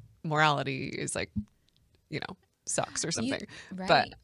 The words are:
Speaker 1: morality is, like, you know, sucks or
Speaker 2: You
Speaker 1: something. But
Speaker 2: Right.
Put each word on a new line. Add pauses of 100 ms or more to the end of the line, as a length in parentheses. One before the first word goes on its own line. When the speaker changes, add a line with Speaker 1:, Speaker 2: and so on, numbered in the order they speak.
(240)
Speaker 1:
morality
is,
like, (800)
you
know, (280)
sucks
or
Speaker 2:
You
Speaker 1:
something. (240)
But
Speaker 2:
Right. (100)